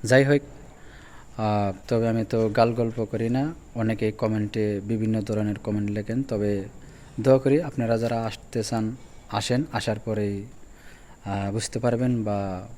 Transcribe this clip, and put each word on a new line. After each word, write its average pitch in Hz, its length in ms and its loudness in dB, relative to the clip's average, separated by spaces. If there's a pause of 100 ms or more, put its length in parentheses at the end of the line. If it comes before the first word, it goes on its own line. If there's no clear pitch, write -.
যাই 131 200 8
হোক, 143 180 6 (960)
আহ, 104 360 2 (120)
তবে 113 200 2
আমি 113 160 2
তো 113 240 2
গাল 117 240 4
গল্প 117 320 0
করি 113 240 -2
না। 139 260 0 (200)
অনেকেই 110 380 0
কমেন্টে 107 720 0
বিভিন্ন 110 360 0
ধরনের 107 380 -2
কমেন্ট 104 320 -2
লেখেন। 107 320 -2
তবে 101 420 0 (560)
দোয়া 131 180 6
করি 139 240 4
আপনারা 117 360 0
যারা 113 240 0
আসতে 110 400 -4
চান 113 340 -2 (340)
আসেন, 123 420 0
আসার 110 260 -2
পরেই, 104 460 -2 (800)
আহ, 98 280 -2
বুঝতে 110 260 -4
পারবেন 120 460 2
বা 98 540 -4